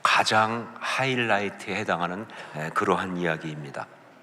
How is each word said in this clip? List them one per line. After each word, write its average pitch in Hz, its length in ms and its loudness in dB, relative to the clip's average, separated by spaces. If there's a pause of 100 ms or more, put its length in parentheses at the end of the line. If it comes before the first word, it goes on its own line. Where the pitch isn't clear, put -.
가장 110 800 4
하이라이트에 113 920 0
해당하는, 92 520 -2 (300)
에, 78 140 -4
그러한 92 460 2
이야기입니다. 78 680 -4 (360)